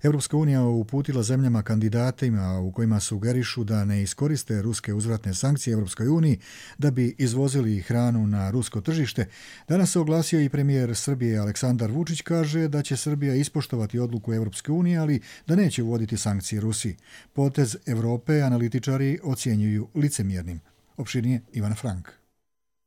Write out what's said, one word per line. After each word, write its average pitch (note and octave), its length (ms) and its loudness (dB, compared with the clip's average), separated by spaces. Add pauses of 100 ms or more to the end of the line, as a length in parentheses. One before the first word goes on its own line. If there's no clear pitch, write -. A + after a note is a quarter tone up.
Evropska D3 340 0
unija C#3+ 260 4
uputila A#2+ 600 0
zemljama A#2+ 400 2
kandidatima A2 1000 0
u F#2 120 -2
kojima A2 280 2
sugerišu A#2 640 -2
da G#2 200 0
ne G2+ 180 2
iskoriste A#2 600 -2
ruske G#2+ 320 -2
uzvratne G#2+ 400 -2
sankcije C3 380 0
Evropskoj G#2+ 360 -2
uniji D#3 300 4 (400)
da C#3+ 120 2
bi B2 280 0
izvozili B2+ 640 2
hranu A#2 460 2
na G2+ 240 0
rusko A2 300 -2
tržište, C3+ 460 -2 (420)
danas F3+ 240 2
se F#3 60 2
oglasio D#3+ 420 2
i C#3+ 80 4
premijer C3+ 480 2
Srbije A#2+ 420 0
Aleksandar A2+ 520 0
Vučić, D#3 300 -2
kaže D#3+ 480 0
da D3 140 -2
će C#3 140 -4
Srbija C#3+ 380 0
ispoštovati B2+ 640 -2
odluku A#2 340 -2
Evropske A2+ 400 -2
unije, F3 260 2
ali D3+ 220 2 (260)
da D#3+ 100 2
neće F#3 260 2
uvoditi A2+ 340 -2
sankcije G2+ 440 -2
Rusiji. G#2+ 360 -2 (360)
Potez C#3 440 0 (100)
Evrope A#2+ 560 0
analitičari C3 840 0
ocjenjuju G#2+ 720 0
licemjernim. F#2+ 640 -2 (360)
Opširnije B2 440 -2 (120)
Ivana G#2+ 220 -2
Frank. F#2+ 340 -6 (800)